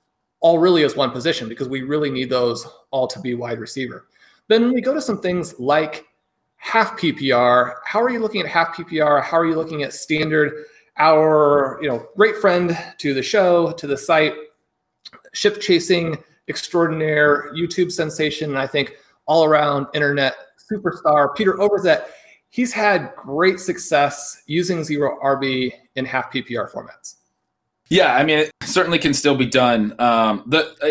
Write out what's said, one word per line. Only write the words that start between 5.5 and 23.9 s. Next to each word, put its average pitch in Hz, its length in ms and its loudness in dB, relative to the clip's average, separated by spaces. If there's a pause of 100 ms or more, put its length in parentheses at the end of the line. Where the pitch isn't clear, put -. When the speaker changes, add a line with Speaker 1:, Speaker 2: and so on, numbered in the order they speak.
Speaker 1:
like 147 480 -2 (500)
half - 400 -2
P 165 160 -2
P 135 180 -2
R. 123 540 4
How 214 160 -2
are 247 80 0
you 240 100 -4
looking 208 220 -4
at - 60 -6
half 165 280 0
P 170 80 -10
P 160 160 -4
R? 147 220 4
How 165 160 -2
are 165 80 2
you 160 100 0
looking 160 280 -6
at - 100 -8
standard? 156 720 -2 (320)
Our, 151 840 4
you 151 60 -4
know, 120 200 -6 (100)
great 214 180 4
friend 175 420 0 (200)
to 143 160 -2
the 131 100 -2
show, 175 480 2
to - 160 -10
the 139 80 -2
site, 156 380 2 (960)
ship 208 300 -2
chasing 170 560 0 (320)
extraordinaire, 151 1040 0
YouTube 170 360 -2
sensation, 156 600 -4
and 135 100 -4
I 135 80 -2
think 135 280 -4 (300)
all 160 200 4
around 147 480 2
internet 143 420 0 (340)
superstar, 160 640 0
Peter 190 180 2
Overzet, 190 540 2 (420)
he's 247 240 -2
had 202 420 0
great 180 460 0
success - 840 -2